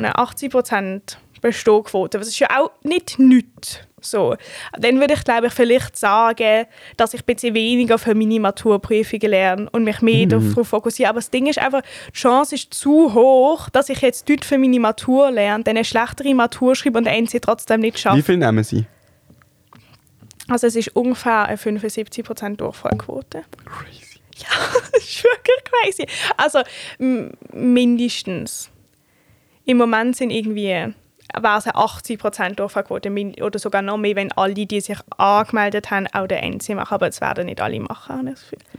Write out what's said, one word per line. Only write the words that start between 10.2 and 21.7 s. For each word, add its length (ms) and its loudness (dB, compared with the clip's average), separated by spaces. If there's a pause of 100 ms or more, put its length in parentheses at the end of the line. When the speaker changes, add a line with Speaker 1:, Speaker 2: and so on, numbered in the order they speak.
Speaker 2:
Mhm. 40 4 (240)
Speaker 1:
darauf 140 2
fokussiere. 420 0
Aber 100 -2
das 100 -12
Ding 160 0
ist 120 0
einfach, 240 0 (260)
die 100 -16
Chance 380 2
ist 180 -10
zu 400 4
hoch, 560 6
dass 200 2
ich 120 -4
jetzt 260 0
dort 160 2
für 140 2
meine 220 4
Matur 500 4
lerne, 340 0
dann 120 0
eine 80 0
schlechtere 500 0
Matur 400 2
schreibe 240 0
und 60 2
den 100 2
N 140 0
C 120 -4
trotzdem 400 0
nicht 180 -2
schaffe. 200 2
Speaker 2:
Wie 40 4
viel 160 2
nehmen 260 2
sie? 200 -2 (1600)
Speaker 1:
Also 180 0
es 100 0
ist 180 -2
ungefähr 520 0
eine 100 -6
fünfundsiebzig 680 -6